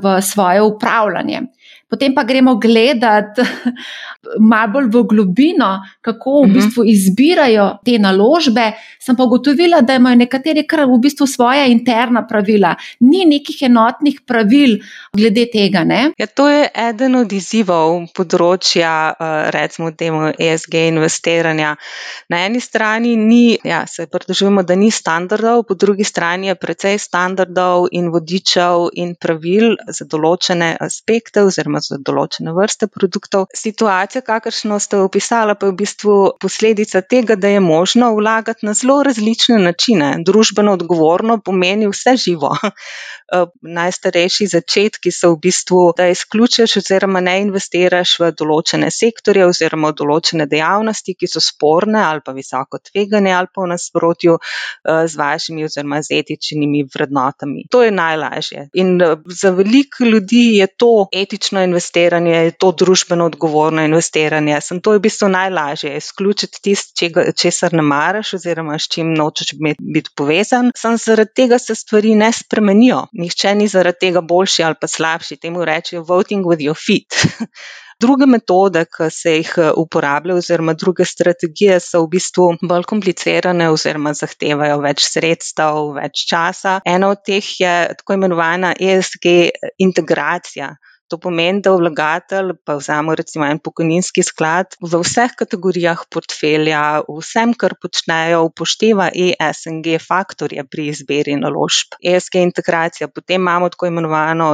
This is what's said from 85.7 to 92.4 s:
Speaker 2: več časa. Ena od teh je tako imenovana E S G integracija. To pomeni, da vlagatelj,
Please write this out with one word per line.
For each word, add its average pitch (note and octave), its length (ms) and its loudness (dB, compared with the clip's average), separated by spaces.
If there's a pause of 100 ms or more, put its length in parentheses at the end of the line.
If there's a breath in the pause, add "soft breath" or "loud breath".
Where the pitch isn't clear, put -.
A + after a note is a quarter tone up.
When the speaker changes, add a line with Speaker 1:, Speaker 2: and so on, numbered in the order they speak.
Speaker 2:
več C#3+ 320 -8
časa. F#3 580 -2
Ena F#3 300 2
od - 80 -8
teh G3 380 -4
je F3+ 140 0 (280)
tako G3 160 -4
imenovana F3 640 0
E F#3+ 180 2
S - 240 -4
G F3 300 4 (260)
integracija. D#3+ 960 -2 (380 soft breath)
To E3 80 -8
pomeni, F3+ 400 -2
da F#3+ 160 2
vlagatelj, E3+ 800 -2 (100)